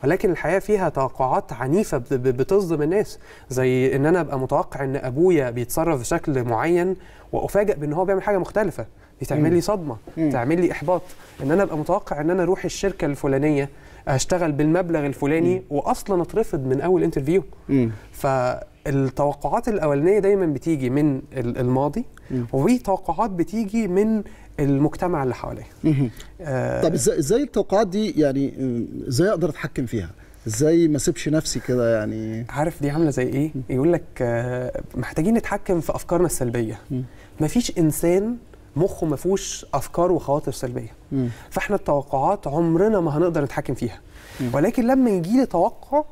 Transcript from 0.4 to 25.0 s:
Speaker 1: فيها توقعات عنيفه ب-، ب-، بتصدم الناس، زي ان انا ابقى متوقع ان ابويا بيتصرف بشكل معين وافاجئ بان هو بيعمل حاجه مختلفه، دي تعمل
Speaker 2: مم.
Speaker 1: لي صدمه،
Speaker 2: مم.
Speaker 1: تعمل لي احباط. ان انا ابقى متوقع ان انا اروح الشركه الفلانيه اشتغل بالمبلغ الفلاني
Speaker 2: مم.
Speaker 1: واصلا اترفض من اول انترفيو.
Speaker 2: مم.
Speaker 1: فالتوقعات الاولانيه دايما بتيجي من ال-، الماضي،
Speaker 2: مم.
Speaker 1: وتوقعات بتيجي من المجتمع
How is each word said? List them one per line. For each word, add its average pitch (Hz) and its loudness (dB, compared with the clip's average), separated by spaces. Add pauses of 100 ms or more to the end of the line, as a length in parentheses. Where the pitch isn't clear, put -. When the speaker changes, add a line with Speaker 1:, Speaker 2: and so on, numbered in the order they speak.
Speaker 1:
فيها 190 0
توقعات 135 -2
عنيفه 143 0
ب-، 123 -2 (100)
ب-، 127 0
بتصدم 165 2
الناس، 180 0 (300)
زي 127 2
ان 135 2
انا 170 4
ابقى 143 -4
متوقع 139 -2
ان 135 -4
ابويا 139 2
بيتصرف 131 0
بشكل 135 -2
معين 165 2 (360)
وافاجئ 202 0
بان 147 -4
هو 180 0
بيعمل 190 0
حاجه 202 0
مختلفه، 175 -2 (340)
دي 135 -6
تعمل 151 2
Speaker 2:
مم. 175 4
Speaker 1:
لي 170 4
صدمه، 165 -2 (200)
Speaker 2:
مم. 160 2
Speaker 1:
تعمل 139 2
لي 170 2
احباط. 165 0 (420)
ان 139 0
انا 196 4
ابقى 190 -2
متوقع 165 -2
ان 156 0
انا 185 2
اروح 185 0
الشركه 185 -4
الفلانيه 143 0 (380)
اشتغل 160 0
بالمبلغ 156 2
الفلاني 160 2
Speaker 2:
مم. 185 -4
Speaker 1:
واصلا 175 0
اترفض 196 -2
من 131 0
اول 175 4
انترفيو. 160 2 (260)
Speaker 2:
مم. 127 2 (960)
Speaker 1:
فالتوقعات 143 0
الاولانيه 170 2
دايما 196 4
بتيجي 143 0
من 143 2 (160)
ال-، 120 -4
الماضي، 131 0 (260)
Speaker 2:
مم. 123 -2
Speaker 1:
وتوقعات 190 0
بتيجي 202 -2
من 208 2 (360)
المجتمع 147 2